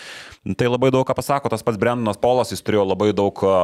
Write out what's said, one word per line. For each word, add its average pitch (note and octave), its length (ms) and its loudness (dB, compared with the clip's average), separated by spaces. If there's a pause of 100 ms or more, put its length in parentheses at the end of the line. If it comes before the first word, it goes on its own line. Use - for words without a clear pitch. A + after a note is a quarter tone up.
(440)
Tai B2 240 -2
labai B2 240 2
daug C3 160 2
ką C3 80 -2
pasako. C#3 320 -2
Tas A2 160 -6
pats A#2 160 -2
Brendonas A#2 400 0
Polas, B2 320 2
jis F#2+ 80 -8
turėjo G#2 240 2
labai F#2+ 320 2
daug, G2+ 160 0
e, F#2+ 200 0 (120)